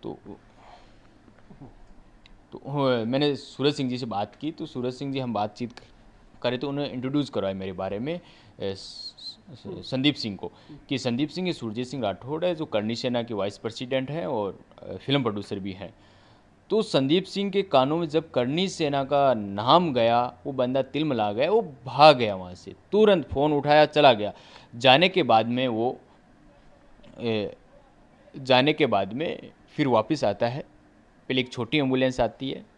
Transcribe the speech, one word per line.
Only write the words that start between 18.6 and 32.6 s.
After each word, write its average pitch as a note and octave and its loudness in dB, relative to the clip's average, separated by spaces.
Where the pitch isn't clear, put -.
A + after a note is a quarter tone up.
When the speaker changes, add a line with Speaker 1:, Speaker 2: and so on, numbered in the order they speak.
Speaker 1:
सेना C#3+ -2
का C#3 4
नाम A#2 2
गया, A#2+ 2
वो C#3+ -8
बंदा C3 0
तिलमिला C3 -2
गया, C#3 0
वो G3+ 0
भाग C#3 8
गया A2 0
वहाँ F#2 -12
से, F#2+ -18
तुरंत G3+ 4
फ़ोन D3 0
उठाया, D3 6
चला C#3+ 6
गया। G#2 -2
जाने C3 8
के F3+ 2
बाद A2+ 6
में B2 -2
वो, A#2+ -2
ए, A2 -4
जाने C3 4
के D#3 2
बाद G2+ 0
में - -8
फिर D3+ 0
वापस B2 2
आता G#2+ 0
है। B2+ -6
पहले C3 0
एक B2 -4
छोटी B2 -2
एम्बुलेंस C3 2
आती B2+ -2
है - -12